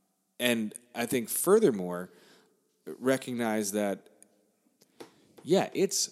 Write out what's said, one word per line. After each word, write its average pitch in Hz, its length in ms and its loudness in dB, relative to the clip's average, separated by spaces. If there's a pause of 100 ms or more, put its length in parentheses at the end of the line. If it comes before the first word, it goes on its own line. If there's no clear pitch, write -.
(400)
and 117 340 0 (220)
I 120 100 -4
think 120 240 -2
furthermore, 98 800 2 (880)
recognize 117 760 -2
that, 101 260 0 (1400)
yeah, 170 300 4
it's - 380 0